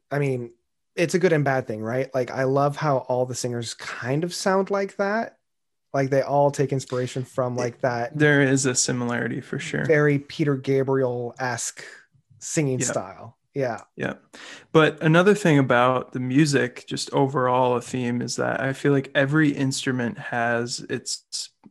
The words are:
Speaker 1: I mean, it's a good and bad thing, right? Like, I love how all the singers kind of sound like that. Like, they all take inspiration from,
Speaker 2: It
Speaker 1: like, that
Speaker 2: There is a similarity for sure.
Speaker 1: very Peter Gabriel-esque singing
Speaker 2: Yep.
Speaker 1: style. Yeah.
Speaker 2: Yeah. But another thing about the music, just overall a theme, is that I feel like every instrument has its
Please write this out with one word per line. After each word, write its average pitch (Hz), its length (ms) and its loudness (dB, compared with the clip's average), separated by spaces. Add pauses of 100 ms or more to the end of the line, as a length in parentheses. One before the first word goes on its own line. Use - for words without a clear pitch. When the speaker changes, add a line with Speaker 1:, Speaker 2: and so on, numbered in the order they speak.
(120)
Speaker 1:
I 143 80 -2
mean, 127 320 -4 (420)
it's 170 200 0
a 185 40 2
good 175 140 2
and 147 120 4
bad 131 220 0
thing, 110 160 -6
right? 127 320 -4
Like, 123 160 -2
I 131 140 -2
love 139 320 2
how 147 220 0
all 127 280 -2
the 127 80 -8
singers 120 400 -6
kind 135 480 -6
of 175 100 -6
sound 190 380 0
like 196 280 -4
that. 208 400 -4 (540)
Like, 139 180 0
they 135 120 4
all 143 300 4
take 139 200 0
inspiration 127 520 -4
from, 123 300 -4
Speaker 2:
It 123 60 -4
Speaker 1:
like, 120 200 -4
that 120 360 -2
Speaker 2:
There 147 260 6
is 135 240 2
a 127 100 0
similarity 123 640 -2
for - 180 -10
sure. 147 260 -6
Speaker 1:
very 147 360 4
Peter 147 360 -2
Gabriel-esque 131 1300 -2 (560)
singing 135 400 -2
Speaker 2:
Yep. - 100 -2
Speaker 1:
style. 98 480 -8 (180)
Yeah. 120 260 -4 (160)
Speaker 2:
Yeah. 131 180 -6 (580)
But 156 300 4
another 175 320 6
thing 165 240 4
about 127 540 4
the 127 80 -6
music, 127 680 0
just - 240 -8
overall 127 640 2
a 117 60 -4
theme, 123 400 -4
is 127 140 -6
that 123 260 -2
I 135 100 -2
feel 143 200 0
like 135 220 0
every 143 360 2
instrument 131 680 -2
has 120 680 -4
its - 600 -10 (200)